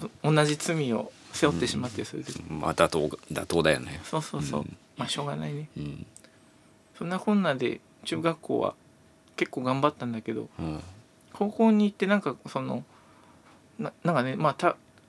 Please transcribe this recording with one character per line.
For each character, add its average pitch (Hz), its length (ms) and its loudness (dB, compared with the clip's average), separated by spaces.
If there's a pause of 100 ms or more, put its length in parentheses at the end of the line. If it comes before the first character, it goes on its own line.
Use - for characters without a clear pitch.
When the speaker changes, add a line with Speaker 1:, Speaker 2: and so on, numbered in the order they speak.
(240)
Speaker 1:
う 147 80 4
ん。 156 40 6
Speaker 2:
同 151 100 6
じ 147 100 2
罪 151 380 0
を 110 180 -2 (220)
背 - 140 4
負 165 100 2
っ - 20 -2
て 135 80 2
し - 100 -2
ま 127 100 -2
っ 123 40 -10
て、 - 100 -6
Speaker 1:
う - 20 -6
ん。 - 20 -8
Speaker 2:
そ - 120 -12
れ - 40 -6
で。 - 100 -10 (160)
Speaker 1:
ま 78 220 -2
あ、 80 60 0
妥 85 140 8
当、 76 180 2
妥 - 400 -6
当 85 160 2
だ 78 80 6
よ 69 80 2
ね。 76 240 -10
Speaker 2:
そ - 160 -4
う - 20 -2
そ - 160 -8
う 76 60 -4
そ 71 160 -4
う。 - 20 0
Speaker 1:
う - 40 -6
ん。 - 120 -14 (200)
Speaker 2:
ま - 80 -6
あ、 - 40 -6
し - 80 -4
ょ 143 60 -6
う - 20 -6
が 143 100 -6
な 151 120 -6
い 147 60 -8
ね。 151 140 -10 (100)
Speaker 1:
う - 20 -6
ん。 147 260 -10 (880)
Speaker 2:
そ 175 100 -8
ん 165 40 -6
な 185 100 -2
こ 214 140 2
ん 202 80 6
な 160 140 2
で、 127 260 -2 (220)
中 160 180 -2
学 165 180 0
校 123 200 -2
は - 160 0 (600)
結 - 140 -2
構 - 120 -6
頑 131 200 0
張 147 60 6
っ 147 80 -2
た 131 100 -8
ん 120 60 -4
だ 113 100 -6
け 117 100 -6
ど、 113 160 -6 (120)
Speaker 1:
う - 20 -8
ん。 80 180 -4 (540)
Speaker 2:
高 202 180 0
校 226 220 6
に 208 100 6
行 202 100 2
っ - 20 -20
て 185 120 0
な 202 80 6
ん 202 60 2
か、 143 160 -2 (100)
そ 139 140 -4
の、 131 240 -4 (920)
な-、 - 140 -6 (140)
な 170 80 4
ん - 20 2
か 127 80 4
ね、 131 140 -2
ま 151 140 2
あ、 - 20 -4
た-、 - 240 0 (320)